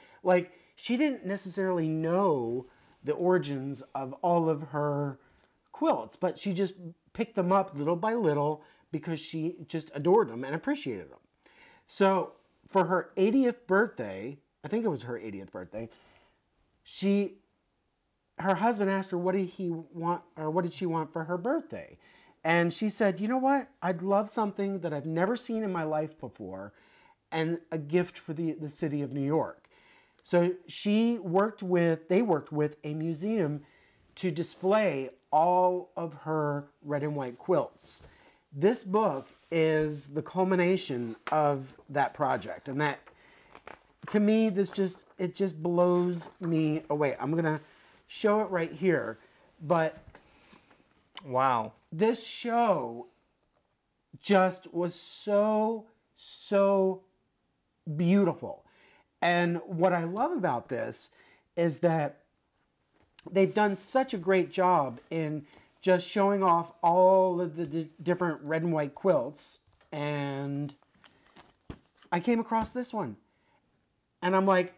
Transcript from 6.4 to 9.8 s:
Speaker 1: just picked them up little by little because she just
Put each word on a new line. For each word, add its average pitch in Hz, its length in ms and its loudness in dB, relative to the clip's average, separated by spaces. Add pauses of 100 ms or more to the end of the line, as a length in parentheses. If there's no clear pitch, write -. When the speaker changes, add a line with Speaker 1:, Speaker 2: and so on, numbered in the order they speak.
Speaker 1:
just 185 200 -2 (400)
picked 220 220 -6
them 180 160 2
up 190 260 2
little 151 180 0
by 214 200 -2
little 151 480 0 (280)
because 156 280 -6
she 165 380 -6 (100)
just 160 260 -8